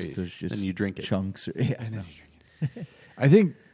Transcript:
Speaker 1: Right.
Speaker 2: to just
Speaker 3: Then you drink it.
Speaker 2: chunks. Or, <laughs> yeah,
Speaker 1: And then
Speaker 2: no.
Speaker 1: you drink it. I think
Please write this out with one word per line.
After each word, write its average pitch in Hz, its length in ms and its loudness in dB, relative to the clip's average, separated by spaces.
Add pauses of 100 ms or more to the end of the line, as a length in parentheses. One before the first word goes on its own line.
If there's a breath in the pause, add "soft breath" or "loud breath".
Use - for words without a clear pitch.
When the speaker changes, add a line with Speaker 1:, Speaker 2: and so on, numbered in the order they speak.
Speaker 1:
Right. 71 80 -10
Speaker 2:
to 92 100 -4
just 87 300 -8
Speaker 3:
Then 104 80 -6
you 95 100 -4
drink 98 240 -4
it. - 60 -10
Speaker 2:
chunks. 95 440 -4
Or, - 60 -8
<laughs> - 40 -10
yeah, - 200 0
Speaker 1:
And 113 160 -8
then - 0 -
Speaker 2:
no. 107 60 -8
Speaker 1:
you - 680 -12
drink - 100 -8
it. 190 100 -12 (300 loud breath)
I 135 120 4
think 185 260 8 (180)